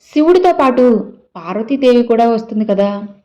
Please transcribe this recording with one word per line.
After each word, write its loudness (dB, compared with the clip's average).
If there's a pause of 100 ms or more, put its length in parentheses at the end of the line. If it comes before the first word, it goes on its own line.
శివుడితో 2
పాటు 0 (240)
పార్వతీదేవి 0
కూడా 0
వస్తుంది -4
కదా. -2 (220)